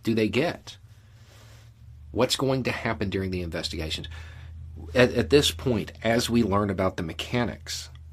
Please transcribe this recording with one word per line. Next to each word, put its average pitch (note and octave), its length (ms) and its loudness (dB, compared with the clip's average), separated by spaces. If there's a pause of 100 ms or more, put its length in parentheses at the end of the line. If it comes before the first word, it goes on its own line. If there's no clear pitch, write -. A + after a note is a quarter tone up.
do A2+ 100 2
they A2 140 4
get? B2+ 480 -2 (1400)
What's B2+ 240 2
going C3+ 260 2
to A#2 80 0
happen A2 400 -2
during F#2+ 220 -2
the F2+ 100 -2
investigations? E2 640 -4 (880)
At, B2 200 8
at A#2+ 160 2
this C#3+ 200 8
point, A2 400 0 (140)
as A#2 260 2
we A#2 140 6
learn G2+ 260 4
about F#2+ 260 0
the F#2+ 60 -4
mechanics, - 880 -6 (220)